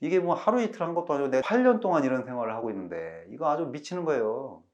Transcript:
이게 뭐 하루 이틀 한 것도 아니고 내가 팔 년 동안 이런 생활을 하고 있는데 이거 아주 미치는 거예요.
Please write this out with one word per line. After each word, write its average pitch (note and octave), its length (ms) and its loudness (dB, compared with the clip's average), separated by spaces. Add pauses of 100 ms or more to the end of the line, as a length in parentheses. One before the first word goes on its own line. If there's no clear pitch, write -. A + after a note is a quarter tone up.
이게 E3+ 200 2
뭐 F3 140 2
하루 A#3+ 260 2
이틀 G#3+ 220 -2
한 E3 120 -4
것도 E3 200 0
아니고 C#3 160 0
내가 C3 180 2
팔 A#3+ 140 4
년 A#3+ 180 6
동안 E3+ 240 2
이런 B2+ 220 2
생활을 A#2 280 -4
하고 A#2 140 -4
있는데 E2+ 600 -8
이거 D3 200 -2
아주 D#3+ 140 0
미치는 D3+ 400 -6
거예요. A#2+ 580 0 (120)